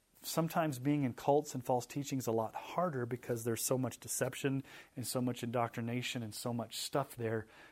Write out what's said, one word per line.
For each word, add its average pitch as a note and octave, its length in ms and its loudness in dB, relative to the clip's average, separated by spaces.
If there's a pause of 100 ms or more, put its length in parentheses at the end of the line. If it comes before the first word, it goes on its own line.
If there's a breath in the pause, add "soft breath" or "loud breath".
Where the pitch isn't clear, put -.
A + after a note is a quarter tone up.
(220)
Sometimes D#3+ 580 2
being C#3+ 240 4
in B2 100 2
cults C#3+ 420 4
and B2+ 80 -4
false B2 220 2
teaching C#3 340 -2
is A#2+ 80 -2
a A#2+ 60 2
lot A2 220 2
harder, D3+ 500 0
because A#2+ 400 -2
there's A#2 180 0
so C3 140 2
much B2+ 220 -2
deception C3 640 -2 (320 loud breath)
and A#2+ 100 -4
so B2+ 140 0
much B2 220 0
indoctrination A#2+ 800 0
and G#2+ 120 -8
so A#2+ 180 -2
much A2+ 240 -4
stuff - 380 -2
there. A2+ 320 0 (240 loud breath)